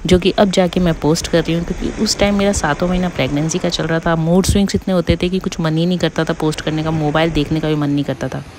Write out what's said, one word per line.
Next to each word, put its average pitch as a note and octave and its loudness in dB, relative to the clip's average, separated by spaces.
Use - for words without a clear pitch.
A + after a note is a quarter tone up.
जो F3+ 6
कि A#3 0
अब G3+ 4
जाके F3+ 2
मैं E3 2
post D#3 0
कर E3 2
रही E3 -2
हूँ, E3+ -2
क्योंकि - -4
उस - 0
time G3+ 2
मेरा G3+ 2
सातों E3 -2
महीना F3+ 0
pregnancy D#3 -2
का F3 -2
चल D#3+ -2
रहा D#3+ 0
था। E3 0
Mood E3+ 2
swings G3+ 2
इतने F#3+ -2
होते E3+ 2
थे F3+ -2
कि F#3 -2
कुछ F3+ -6
मन D#3+ 0
ही E3+ 2
नहीं F3+ 0
करता D#3+ 0
था E3 -2
पोस्ट D#3 -2
करने D#3 -4
का, D#3+ -2
mobile D#3 0
देखने D#3 0
का D#3 -2
भी D#3 2
मन D3 0
नहीं C#3+ 0
करता C3 -4
था। C#3 -8